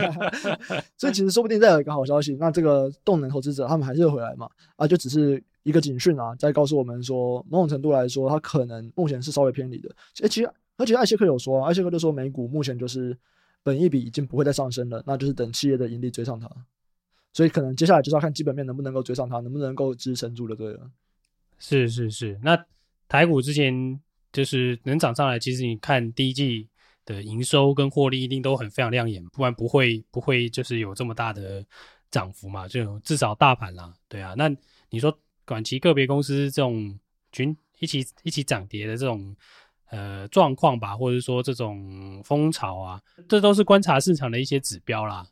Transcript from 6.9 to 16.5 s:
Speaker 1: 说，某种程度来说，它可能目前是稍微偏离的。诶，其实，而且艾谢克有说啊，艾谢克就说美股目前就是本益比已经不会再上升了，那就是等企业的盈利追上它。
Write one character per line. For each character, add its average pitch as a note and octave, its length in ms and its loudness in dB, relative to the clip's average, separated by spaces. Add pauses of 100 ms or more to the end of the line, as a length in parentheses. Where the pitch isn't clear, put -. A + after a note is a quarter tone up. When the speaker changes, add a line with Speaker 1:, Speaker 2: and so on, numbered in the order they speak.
Speaker 1:
说， B2 480 -2
某 D#3+ 100 2
种 E3 100 4
程 C#3 120 -2
度 D3 120 4
来 B2+ 120 4
说， C3 240 0
它 D3+ 100 2
可 C3+ 260 0
能 A#2 300 -12
目 F3 120 2
前 C3 140 -2
是 C#3+ 100 -6
稍 C#3 120 2
微 C3 80 4
偏 B2+ 200 -6
离 - 80 -10
的。 - 100 -14 (320)
诶， G#3+ 60 4
其 A3 140 -2
实， A#3 120 -2 (220)
而 A#3+ 100 -2
且 A3+ 80 4
艾 B3 120 6
谢 A3 100 4
克 G3+ 100 4
有 C3+ 140 4
说 C3+ 240 0
啊， D3+ 60 0
艾 F3 40 2
谢 F#3+ 80 2
克 F3 80 -2
就 E3+ 80 -2
说 D#3+ 140 2
美 C3+ 180 -4
股 B2+ 200 -6
目 D3+ 120 -2
前 C3 160 -4
就 B2 80 -6
是 B2 320 -6 (460)
本 C#3 160 0
益 F3+ 80 6
比 C#3 140 2
已 A#2+ 80 -8
经 C#3 180 -4
不 - 80 -10
会 C#3+ 80 2
再 C#3+ 80 2
上 C3+ 180 -2
升 B2 200 -4
了， A#2 180 -8
那 C3+ 80 -2
就 C3+ 100 -4
是 C#3 80 0
等 A#2 200 -4
企 C#3+ 160 0
业 C3 80 4
的 B2 100 -2
盈 A#2 140 -8
利 B2 100 -4
追 A#2 140 -6
上 B2 120 -6
它。 A#2 120 -14 (800)